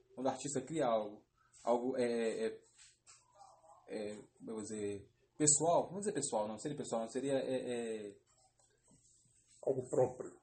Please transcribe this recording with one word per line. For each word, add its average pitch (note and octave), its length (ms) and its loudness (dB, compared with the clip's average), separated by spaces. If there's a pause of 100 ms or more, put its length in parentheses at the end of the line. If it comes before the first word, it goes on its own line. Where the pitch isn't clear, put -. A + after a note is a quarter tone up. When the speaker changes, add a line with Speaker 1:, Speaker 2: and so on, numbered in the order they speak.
(160)
Speaker 1:
quando B2+ 120 0
o - 20 4
artista C3+ 320 -2
cria D#3 240 0
algo, G#2+ 360 2 (420)
algo B2 340 2
é, A#2 500 2
é, - 120 -6 (1300)
é, G#2 260 -6 (220)
como - 120 -14
eu A2+ 60 -6
vou G#2+ 80 -6
dizer, G2+ 440 -6 (300)
pessoal, D3+ 460 6
não - 80 -10
vou F#3+ 80 -6
dizer G3+ 140 -2
pessoal, A2+ 340 0
não A2 100 -6
seria D3 200 -4
pessoal, A#2 240 -2
não A2+ 80 -4
seria, C3+ 240 -2
é, A#2+ 760 -2
é F#2+ 40 -12 (1500)
Speaker 2:
Algo C3 240 0
próprio. - 420 0 (120)